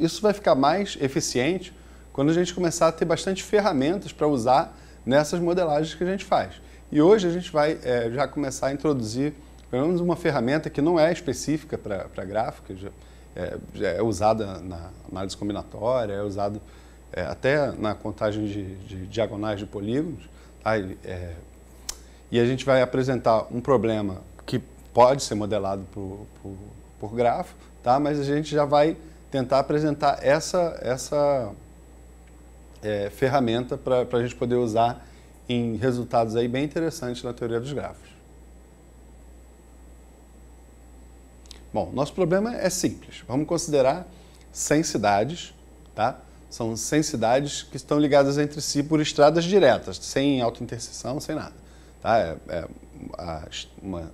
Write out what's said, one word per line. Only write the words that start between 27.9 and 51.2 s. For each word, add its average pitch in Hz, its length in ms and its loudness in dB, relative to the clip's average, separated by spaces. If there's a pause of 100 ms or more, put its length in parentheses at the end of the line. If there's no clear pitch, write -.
Mas 147 200 -2
a 143 40 -2
gente 147 280 -2
já 147 120 2
vai 147 320 4 (360)
tentar 135 280 2
apresentar 151 640 0
essa, 160 580 0
essa, 135 720 0 (1300)
é, 104 300 -4
ferramenta 127 680 0
pra, 127 260 2
pra 120 200 0
gente 123 100 -4
poder 123 220 -2
usar 117 500 0 (420)
em 120 280 -2
resultados 120 600 0
aí 120 120 2
bem 131 180 -2
interessantes 147 560 -6
na 123 100 -8
teoria 117 280 -4
dos 131 120 -8
grafos. 95 380 -10 (3500)
Bom, 92 220 -2
nosso 147 180 0
problema 190 440 0
é 185 160 0
simples. - 560 -4
Vamos 139 180 -2
considerar 156 640 2 (440)
cem - 300 2
cidades, 113 720 0 (400)
tá? 117 240 0 (320)
São 113 260 -4
cem 151 280 2
cidades 131 580 0
que - 160 -12
estão 147 220 0
ligadas 143 400 6
entre 147 220 -2
si 143 200 -2
por 151 180 2
estradas 151 440 4
diretas, 143 540 4
sem 135 440 0
autointerseção, 117 800 -6
sem 156 160 -6